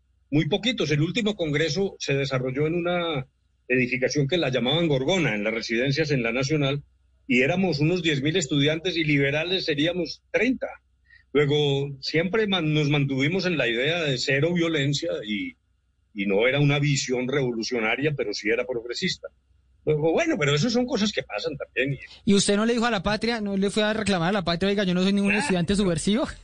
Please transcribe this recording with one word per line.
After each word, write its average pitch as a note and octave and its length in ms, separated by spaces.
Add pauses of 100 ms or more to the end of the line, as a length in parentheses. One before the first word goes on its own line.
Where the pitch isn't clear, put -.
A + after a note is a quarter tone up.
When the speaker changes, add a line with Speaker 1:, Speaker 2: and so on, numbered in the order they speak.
(300)
Speaker 1:
muy D#3 180
poquitos. G3+ 440
El D3 100
último G3+ 320
congreso D#3+ 640
se C#3 160
desarrolló C3+ 540
en E3 80
una E3+ 500 (420)
edificación B2+ 600
que F3+ 100
la C#3 120
llamaban C3+ 380
Gorgona, C#3 460
en G#2 100
las A2 100
residencias C#3 560
en C3 120
la A2+ 100
Nacional, C#3 500 (440)
y B2 160
éramos E3+ 380
unos E3+ 220
diez D3 200
mil D#3 140
estudiantes D#3+ 600
y E3 80
liberales D3+ 600
seríamos D#3+ 680
treinta. A3+ 360 (640)
Luego, C#3+ 560 (120)
siempre F#3 460
man-, D#3+ 280
nos D3+ 160
mantuvimos C#3+ 560
en F3 100
la C3 120
idea C#3+ 340
de C#3 160
cero C#3 340
violencia D#3+ 580 (160)
y, F#2+ 280 (600)
y G2+ 120
no G2+ 200
era C3+ 140
una C#3+ 180
visión C3 500
revolucionaria, B2 840
pero G#2 200
sí G#2 160
era A#2+ 160
progresista. A#2+ 600 (580)
Luego, D#3 260
bueno, D#4+ 260
pero C#3+ 160
eso G3 160
son B3 160
cosas A3 260
que - 120
pasan E3 320
también. C#3 420 (260)
Speaker 2:
¿Y G3 100
usted G3+ 220
no G#3+ 100
le A#3+ 80
dijo A#3 120
a A#3+ 40
la G3+ 120
patria, A3 380
no G3+ 160
le G3 140
fue G#3+ 120
a G#3+ 100
reclamar G3 360
a G3 40
la G3 120
patria, E3+ 240
"Oiga, G3+ 160
yo F3+ 100
no F3+ 80
soy G3 100
ningún G3+ 200
Speaker 1:
Ah. G#3 60
Speaker 2:
estudiante F#3 360
subversivo"? G3 540 (140)